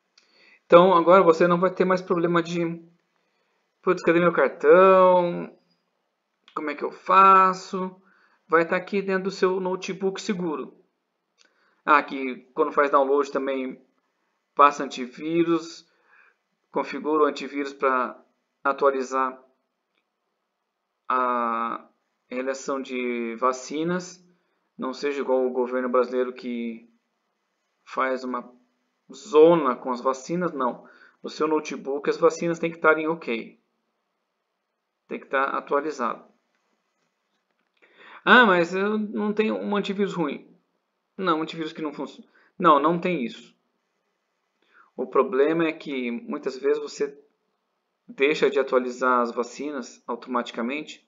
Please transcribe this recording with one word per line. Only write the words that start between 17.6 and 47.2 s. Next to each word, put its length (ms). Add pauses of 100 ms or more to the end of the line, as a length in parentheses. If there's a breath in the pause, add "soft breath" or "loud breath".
pra 480 (440)
atualizar 760 (1700)
a 800 (400)
relação 540
de 540
vacinas. 840 (560)
Não 160
seja 280
igual 260
o 60
governo 360
brasileiro 440
que 580 (960)
faz 400
uma 280 (600)
zona 640
com 160
as 80
vacinas, 520
não. 320 (380 soft breath)
No 80
seu 160
notebook 640
as 60
vacinas 420
têm 140
que 40
estarem 300
ok. 500 (1500)
Tem 140
que 60
estar 180 (120)
atualizado. 720 (2000 loud breath)
"Ah, 200
mas 300
eu 240
não 340
tenho 220
um 220
antivírus 360
ruim." 400 (640)
Não, 220
um 40
antivírus 300
que 80
não 120
funciona. 360 (300 soft breath)
Não, 220
não 180
tem 260
isso. 300 (1400 soft breath)
O 100
problema 580
é 80
que 380
muitas 460
vezes 240
você 420 (880)